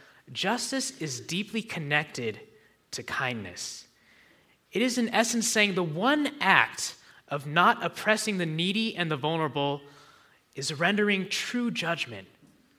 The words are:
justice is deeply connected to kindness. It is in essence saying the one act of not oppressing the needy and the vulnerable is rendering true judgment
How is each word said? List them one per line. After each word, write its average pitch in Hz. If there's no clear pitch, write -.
justice 233
is 131
deeply 208
connected 143
to -
kindness. -
It 202
is 247
in 233
essence 233
saying 208
the 180
one 233
act 165
of 143
not 170
oppressing 208
the 175
needy 185
and 170
the 156
vulnerable 143
is 139
rendering 190
true 240
judgment 143